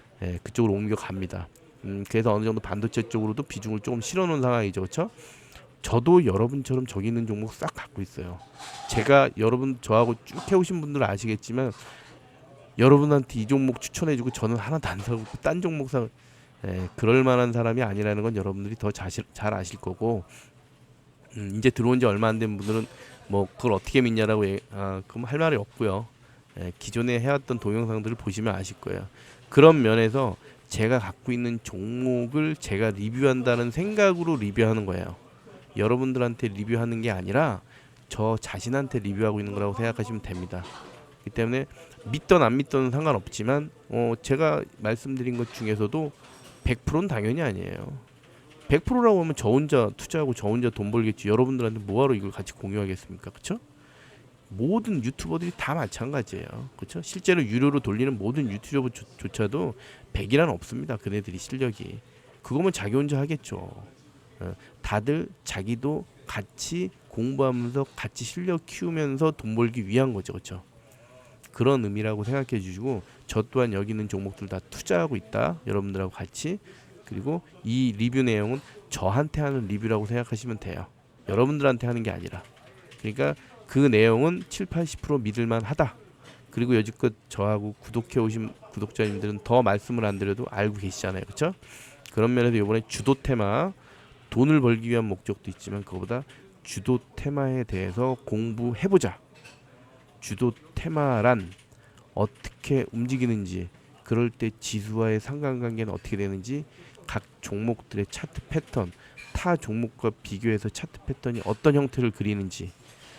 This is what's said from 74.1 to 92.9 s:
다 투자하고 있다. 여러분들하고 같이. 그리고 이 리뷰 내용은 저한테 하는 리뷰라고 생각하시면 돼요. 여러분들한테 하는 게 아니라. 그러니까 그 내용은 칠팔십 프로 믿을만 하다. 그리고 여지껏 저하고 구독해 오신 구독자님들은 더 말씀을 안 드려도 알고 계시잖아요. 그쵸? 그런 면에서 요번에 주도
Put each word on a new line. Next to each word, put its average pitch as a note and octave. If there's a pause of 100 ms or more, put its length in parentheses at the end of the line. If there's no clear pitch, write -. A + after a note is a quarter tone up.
다 F#2+ (100)
투자하고 E3+
있다. C3
여러분들하고 G2
같이. D3+ (460)
그리고 C3 (220)
이 B2
리뷰 A#2+
내용은 A#2 (280)
저한테 C#3
하는 C#3
리뷰라고 G#2+
생각하시면 A#2
돼요. F#2 (420)
여러분들한테 B2+
하는 A#2+
게 G#2+
아니라. F2+ (560)
그러니까 C#3 (320)
그 -
내용은 C3
칠팔십 E3+
프로 D3
믿을만 A2+
하다. B2+ (540)
그리고 A#2+
여지껏 A2 (160)
저하고 G#2
구독해 A#2
오신 A2 (200)
구독자님들은 G#2
더 B2
말씀을 A2
안 G2+
드려도 G2
알고 G#2
계시잖아요. F#2+
그쵸? E3+ (580)
그런 A2+
면에서 A#2+
요번에 G#2+
주도 C3